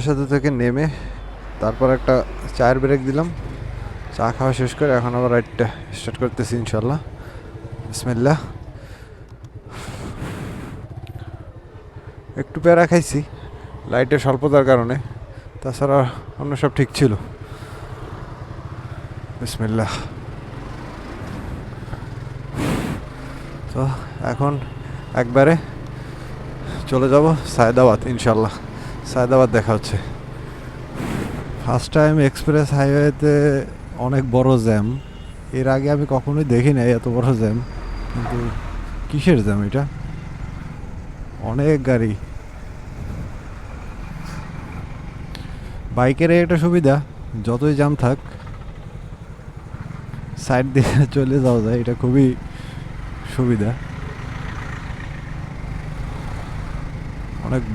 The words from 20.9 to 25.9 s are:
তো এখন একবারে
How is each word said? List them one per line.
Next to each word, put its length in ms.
তো 100
এখন 200
একবারে 320